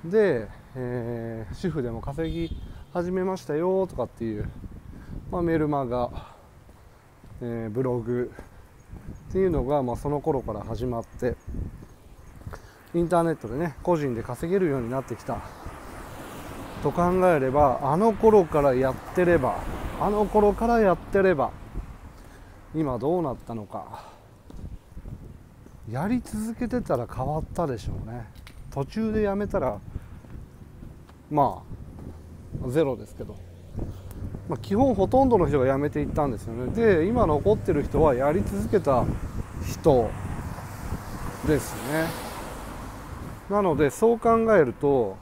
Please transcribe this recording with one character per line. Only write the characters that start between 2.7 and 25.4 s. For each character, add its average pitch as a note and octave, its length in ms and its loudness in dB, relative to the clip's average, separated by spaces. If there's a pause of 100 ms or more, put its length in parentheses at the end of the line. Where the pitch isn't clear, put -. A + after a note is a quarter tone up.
始 F3+ 180 -2
め F#3 120 0
ま F#3+ 140 0
し - 80 -14
た D3 100 -2
よ F#3 320 2
と - 80 -12
か B2 80 -2
っ G#2+ 40 -2
て - 160 -10
い G#2+ 160 -4
う、 G2+ 80 -4 (840)
ま F#3 80 -2
あ、 - 20 0
メ E3 160 2
ル D3+ 100 2
マ C#3 200 -2
ガ、 B2 240 -2 (1300)
え A#2 300 -6
ー、 - 0 -
ブ A#2+ 100 -2
ロ B2 160 0
グ A#2+ 340 -2 (1000)
っ - 40 -10
て F#3+ 60 0
い F#3+ 80 4
う - 20 4
の C#3+ 140 2
が、 C#3+ 180 0
ま B2 120 -2
あ、 - 20 -4
そ C#3+ 160 -4
の D3 100 -2
頃 C3+ 220 0
か A2+ 100 -6
ら G#2 80 -6
始 A2+ 240 -6
ま A#2+ 140 -4
っ G#2+ 60 -8
て、 - 300 -4 (1600)
イ E3+ 80 2
ン E3 80 0
タ E3+ 120 4
ー - 20 2
ネ E3 80 2
ッ D3+ 40 0
ト - 120 -10
で A2+ 80 -6
ね、 D#3+ 260 -4
個 F3+ 160 2
人 C#3 160 0
で A2+ 80 -4
稼 E3 320 -4
げ G3+ 60 2
る F#3 80 2
よ C3+ 100 0
う B2 40 -2
に A#2 100 -4
な C3 100 -2
っ - 40 -12
て A2+ 100 -8
き - 100 -18
た A2 140 -4 (1400)
と C#3+ 80 0
考 F3 220 2 (160)
え D#3 100 6
れ C3 100 2
ば、 C#3+ 320 6
あ C#3+ 160 2
の A3 160 4
頃 G#3 320 8
か D3+ 160 2
ら C3+ 140 6
や C3 160 2
っ - 20 -4 (220)
て F3+ 100 6
れ E3+ 140 6
ば、 A2+ 160 0 (440)
あ D#3+ 120 0
の G#3 140 4
頃 G#3 280 6
か A3+ 140 0
ら A#3 120 6
や F#3+ 140 6
っ - 40 2
て - 260 2
れ F#3 100 6
ば、 B2+ 160 2 (1300)
今 C#3 240 0
ど E3 220 2
う - 20 0
な C#3 80 -2
っ G#2+ 60 -6
た A#2 180 -10
の G#2+ 100 -8
か。 - 500 -12 (1700)